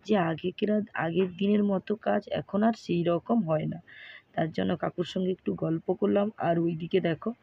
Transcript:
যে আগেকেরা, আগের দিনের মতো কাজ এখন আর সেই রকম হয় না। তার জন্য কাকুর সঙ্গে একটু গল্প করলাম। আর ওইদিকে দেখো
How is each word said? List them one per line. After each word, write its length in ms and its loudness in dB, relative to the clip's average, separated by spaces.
যে 120 2
আগেকেরা, 640 0
আগের 440 0
দিনের 260 4
মতো 320 0
কাজ 360 0
এখন 320 -2
আর 140 4
সেই 260 0
রকম 400 2
হয় 220 0
না। 160 -6
তার 180 -2
জন্য 260 0
কাকুর 280 -4
সঙ্গে 260 -2
একটু 220 -4
গল্প 400 -2
করলাম। 440 2
আর 220 2
ওইদিকে 400 0
দেখো 440 -2